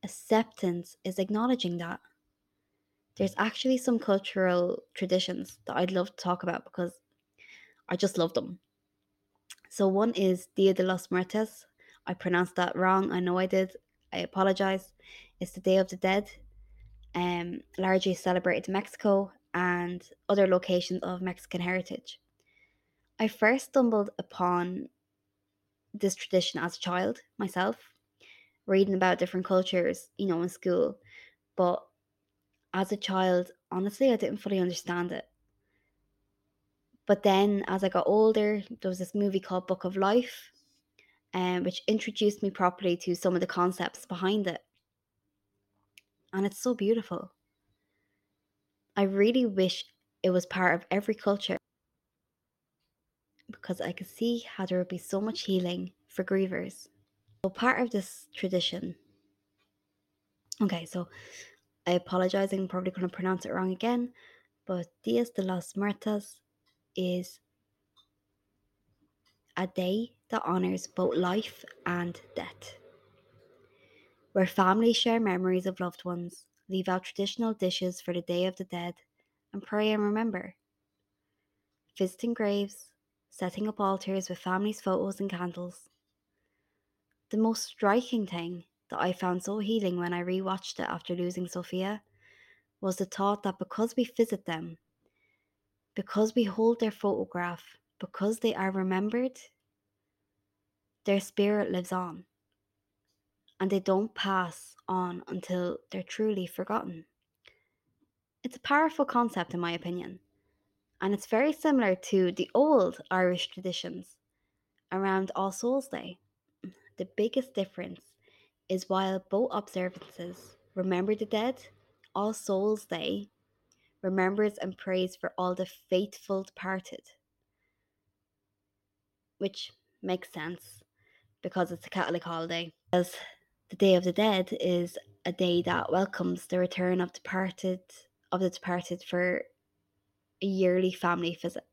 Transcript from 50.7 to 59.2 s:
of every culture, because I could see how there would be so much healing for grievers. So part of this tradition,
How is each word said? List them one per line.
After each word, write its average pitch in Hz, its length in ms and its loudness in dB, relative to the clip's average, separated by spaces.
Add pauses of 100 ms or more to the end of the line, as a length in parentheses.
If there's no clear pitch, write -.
of 175 160 -4
every 208 240 0
culture, 202 420 0 (2000)
because - 280 -10
I - 120 -4
could 185 160 -12
see 233 340 -2 (140)
how 190 100 -4
there 180 120 0
would 180 100 0
be 180 100 -6
so 190 220 -4
much 220 220 -4
healing 180 500 -2 (160)
for - 160 -4
grievers. 190 640 -2 (560)
So 185 60 0
part 247 300 0
of 240 120 0
this - 420 -6
tradition, 180 600 -2 (1600)